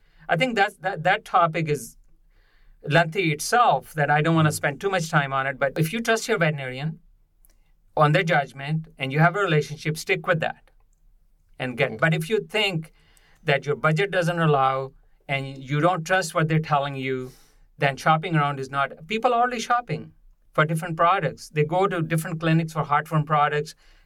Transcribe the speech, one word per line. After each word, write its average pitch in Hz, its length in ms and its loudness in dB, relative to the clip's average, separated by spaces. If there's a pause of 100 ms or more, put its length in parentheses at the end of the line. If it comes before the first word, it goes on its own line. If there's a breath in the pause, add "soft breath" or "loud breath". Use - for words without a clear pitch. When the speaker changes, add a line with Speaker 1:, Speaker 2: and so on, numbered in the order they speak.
(280 soft breath)
Speaker 1:
I 175 80 2
think 254 180 0
that's, 202 220 2
that, 180 260 -6
that 185 220 2
topic 170 440 2
is 143 280 -4 (920)
lengthy 165 440 2
itself 185 600 2
that 147 160 0
I 147 120 4
don't 165 120 2
wanna 156 160 4
Speaker 2:
Mm. 151 40 -4
Speaker 1:
spend 139 260 -4
too 202 100 -2
much 175 200 -2
time 139 220 0
on 135 140 0
it, 135 120 -4
but 135 200 0
if 156 140 0
you 226 80 -4
trust 226 280 0
your 214 100 0
veterinarian 151 600 -4 (1000)
on 151 160 4
their 185 100 4
judgment 151 680 -2 (100)
and 135 140 -4
you 151 80 0
have 175 160 4
a 208 40 -2
relationship, 151 560 0
stick - 300 -4
with 175 140 2
that - 300 -8 (880)
and 127 180 -6
get, 127 160 0
Speaker 2:
Mm. 110 60 -10
Speaker 1:
but 160 160 2
if 160 140 -4
you 214 120 0
think 196 520 -2 (520 soft breath)
that 139 220 0
your 143 100 -2
budget 156 340 0
doesn't 170 280 0
allow 135 540 2 (360)
and 135 300 -6
you 135 220 -4
don't 170 240 2
trust 185 300 0
what 160 140 2
they're 156 100 2
telling 143 380 0
you, 131 360 -6 (460 soft breath)
then 139 180 0
shopping 160 400 2
around 143 240 0
is 135 100 -8
not, 139 360 -4
people 226 260 -2
are 233 100 0
already 240 180 -2
shopping 240 520 -4 (400)
for 156 120 4
different 165 320 -4
products. 175 520 0
They 151 160 0
go 180 220 2
to 190 160 -2
different 160 380 -4
clinics 165 320 2
for 147 120 -4
heartworm 151 420 0
products. 147 480 0 (320 soft breath)